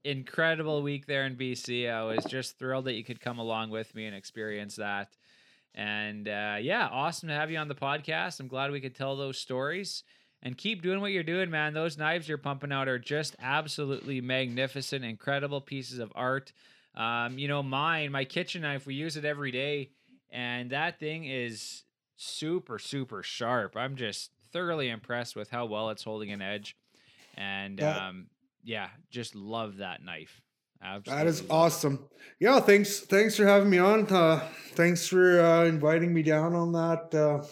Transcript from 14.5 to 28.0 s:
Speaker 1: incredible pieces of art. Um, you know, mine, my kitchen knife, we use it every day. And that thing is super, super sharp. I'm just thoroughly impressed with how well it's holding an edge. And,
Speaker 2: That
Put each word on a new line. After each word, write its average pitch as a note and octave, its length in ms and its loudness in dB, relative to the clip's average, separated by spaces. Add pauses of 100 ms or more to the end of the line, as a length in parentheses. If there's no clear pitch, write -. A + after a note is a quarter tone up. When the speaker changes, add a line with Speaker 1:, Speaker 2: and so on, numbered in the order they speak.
Speaker 1:
incredible C#3 580 -4
pieces B2+ 380 -10
of A2 140 -8
art. B2+ 380 -2 (420)
Um, A#2+ 440 -2
you C#3+ 100 -4
know, C#3+ 140 -2
mine, C#3+ 500 0
my C3+ 140 -2
kitchen F3 360 -6
knife, C#3+ 240 -4
we C#3 80 -6
use D3+ 220 -6
it D3 80 -6
every C#3+ 260 -2
day. C#3 400 -4 (400)
And B2 400 -6
that D#3+ 300 -4
thing D#3 240 -6
is B2 600 -8 (320)
super, D#3 640 -6
super A#2+ 440 -6
sharp. A#2 520 2
I'm C3 220 -2
just A2 340 -4 (220)
thoroughly E3 380 0
impressed A#2+ 440 -4
with G#2+ 140 -8
how A#2+ 160 -4
well G#2+ 260 -2
it's G#2 140 -10
holding G#2+ 260 -6
an G2+ 120 -6
edge. G#2 340 -6 (600)
And, G2 420 -8
Speaker 2:
That G2+ 220 0